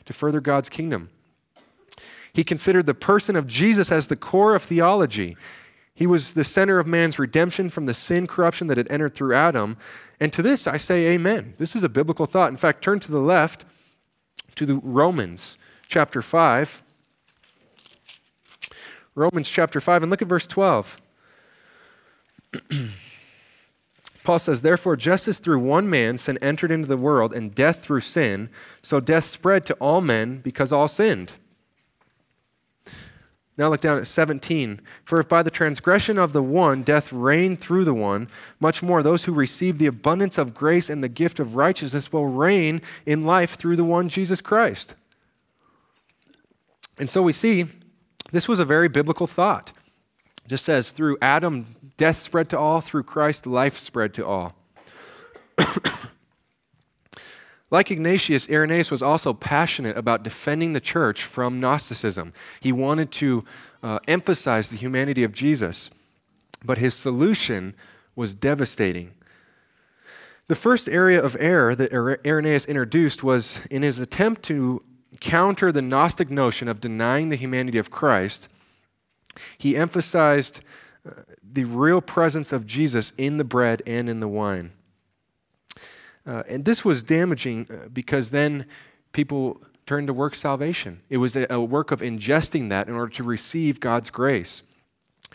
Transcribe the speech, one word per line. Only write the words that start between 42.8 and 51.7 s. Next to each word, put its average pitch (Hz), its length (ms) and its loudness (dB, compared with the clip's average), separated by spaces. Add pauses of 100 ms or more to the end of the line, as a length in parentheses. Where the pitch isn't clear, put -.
in 156 200 0
life 175 300 2
through 170 200 0
the 170 80 4
one 170 240 2
Jesus 180 320 -2
Christ." - 560 0 (2000)
And 139 120 -6
so 190 120 0
we 170 120 4
see 202 320 2 (640)
this 175 160 0
was 226 120 2
a 170 60 4
very 156 220 4
biblical 147 380 0
thought. 180 480 0 (720)
Just 131 220 -4
as 135 220 2
through 151 280 -2
Adam, 135 560 0 (220)